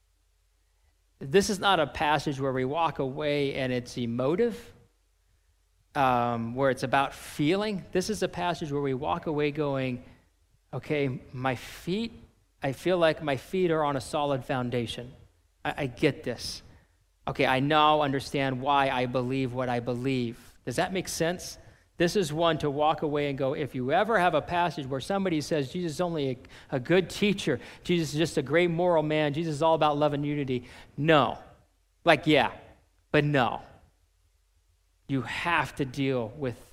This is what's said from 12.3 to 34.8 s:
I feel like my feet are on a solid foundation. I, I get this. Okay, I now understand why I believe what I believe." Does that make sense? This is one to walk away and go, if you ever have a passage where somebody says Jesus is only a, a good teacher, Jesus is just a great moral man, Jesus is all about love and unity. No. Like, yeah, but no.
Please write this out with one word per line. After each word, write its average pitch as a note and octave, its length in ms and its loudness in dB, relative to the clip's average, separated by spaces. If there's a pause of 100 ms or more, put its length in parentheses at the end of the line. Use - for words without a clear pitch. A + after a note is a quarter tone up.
I C#3 80 -2
feel F3 260 0
like D#3+ 240 4
my C#3+ 160 -2
feet F#3 320 -2
are D#3 140 2
on C#3+ 120 0
a C3 60 -2
solid C#3+ 420 -2
foundation. B2 680 -4 (500)
I, D3 140 -4
I D3+ 80 -4
get C3 380 0
this. - 400 -8 (640)
Okay, C#3+ 180 2
I C3 140 2
now D3+ 420 6
understand C3+ 580 -2
why C#3 300 2
I B2+ 160 0
believe B2+ 480 -2
what B2 160 -2
I A#2+ 100 0
believe." B2 600 -2 (260)
Does B2+ 120 -4
that F#3 140 0
make F#3 160 -4
sense? - 520 -4 (380)
This F3 180 2
is E3+ 180 0
one E3 260 2
to D3+ 120 0
walk D3+ 320 0
away D3 260 0
and C#3 80 -4
go, C3+ 160 0
if D3 220 -6
you B2+ 160 -2
ever G#3 260 4
have F3 160 4
a D3 80 2
passage E3 460 -2
where C3 120 -4
somebody F#3+ 400 -2
says C#3+ 320 -2
Jesus F3 200 -4
is C#3+ 100 -6
only D#3+ 300 -2 (400)
a, C#3+ 60 0
a - 20 -2
good E3 320 4
teacher, F#3+ 480 0 (240)
Jesus E3 300 0
is D3 40 -2
just D#3 220 0
a - 20 2
great E3 300 2
moral E3+ 320 2
man, D3+ 320 0
Jesus E3 180 -2
is C#3 80 -6
all E3 140 4
about D3+ 240 2
love D3 140 2
and C#3+ 120 -2
unity. C3+ 380 -2 (340)
No. C#3+ 400 4 (640)
Like, D#3+ 220 6
yeah, C3+ 280 4 (580)
but D3+ 120 6
no. C3+ 380 2 (1500)